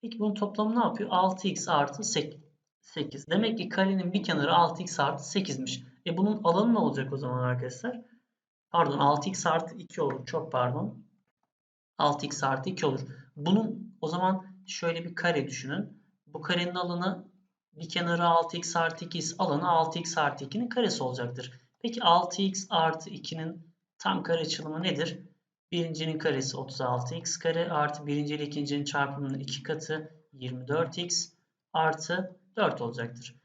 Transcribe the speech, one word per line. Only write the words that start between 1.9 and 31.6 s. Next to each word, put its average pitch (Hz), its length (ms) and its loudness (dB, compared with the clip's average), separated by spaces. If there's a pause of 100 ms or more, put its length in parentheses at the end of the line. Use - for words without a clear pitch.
sek-, - 360 -2 (420)
sekiz. - 460 -8
Demek 214 300 2
ki 180 120 -4
karenin 190 440 2
bir 196 100 2
kenarı 156 300 2
altı 170 300 4
x - 160 -8
artı 139 300 0
sekizmiş. 135 540 -2 (240)
E 165 100 0
bunun 208 260 2
alanı 196 300 6
ne 226 40 4
olacak 139 360 2
o 135 40 -4
zaman 127 260 -2
arkadaşlar? 127 580 -2 (680)
Pardon, 143 280 4
altı 147 320 4
x - 160 -4
artı 165 300 2
iki - 260 -8
olur. 131 240 -2
Çok 160 260 -4
pardon. 123 520 -2 (960)
Altı 147 280 2
x - 180 -4
artı 135 260 0
iki - 160 -2
olur. 131 140 2 (360)
Bunun 185 680 0
o 160 60 -2
zaman 185 380 0 (200)
şöyle 170 400 -2
bir - 100 -10
kare 151 320 2
düşünün. - 560 -6 (240)
Bu - 140 -10
karenin 175 340 0
alanı 180 500 -2 (480)
bir 165 160 -12
kenarı 170 340 2
altı 170 340 6
x - 180 -4
artı 165 300 0
iki 175 120 -8
ise - 220 -6
alanı 175 300 2
altı 165 300 4
x 170 180 -4
artı 143 280 0
ikinin 226 240 -4
karesi 226 340 0
olacaktır. 123 560 -6 (200)
Peki 233 240 -4
altı 175 380 6
x 196 280 0
artı 160 400 2
ikinin - 640 -8 (240)
tam 185 260 0
kare 165 180 2
açılımı 156 420 -4
nedir? 160 360 -2 (520)
Birincinin 160 460 -2
karesi 139 400 0
otuz 135 240 -8
altı 123 340 0
x 170 220 -6
kare 170 320 0
artı 147 380 0
birinci 147 280 0
ile 147 100 -4
ikincinin 143 400 -2
çarpımının 139 540 -2
iki - 240 -8
katı 156 500 -6 (200)
yirmi 127 340 -8
dört 156 300 0
x - 360 -4 (400)